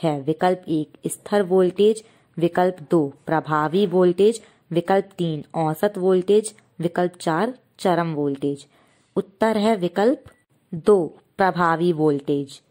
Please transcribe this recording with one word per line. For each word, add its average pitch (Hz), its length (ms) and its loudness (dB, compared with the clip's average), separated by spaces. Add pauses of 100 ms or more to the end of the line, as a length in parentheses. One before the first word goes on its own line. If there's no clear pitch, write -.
है? 147 180 -2
विकल्प 180 480 -2
एक 156 280 -4 (100)
स्थिर - 360 -2
वोल्टेज, 190 600 2 (340)
विकल्प 180 400 0 (140)
दो 160 160 2 (200)
प्रभावी 156 600 0
वोल्टेज, 185 540 2 (300)
विकल्प 196 480 0
तीन 160 260 -4 (120)
औसत 160 420 -2
वोल्टेज, 185 540 2 (280)
विकल्प 175 400 -2
चार 190 340 -2 (240)
चरम 170 360 0
वोल्टेज। 143 520 -4 (500)
उत्तर 214 400 -2
है 214 200 0
विकल्प 196 480 -2 (480)
दो 175 340 2 (320)
प्रभावी 175 540 2
वोल्टेज। 143 680 -2 (100)